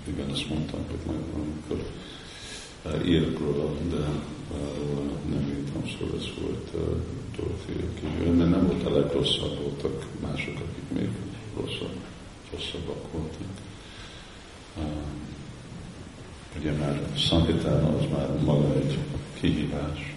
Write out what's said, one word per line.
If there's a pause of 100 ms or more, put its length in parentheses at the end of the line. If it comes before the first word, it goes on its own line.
igen,
azt
mondtam,
hogy
majd (120)
valamikor (1160)
Írt
róla, (180)
de,
eh, (1200)
nem
írtam, (160)
szóval
ez (140)
volt,
eh, (560)
Dorothy,
aki,
mert
nem
volt
a
legrosszabb,
voltak (160)
mások,
akik
még (480)
rosszabb, (560)
rosszabbak
voltak. (1160)
Eh, (1700)
ugye
már
Sankirtana
az
már
maga
egy (420)
kihívás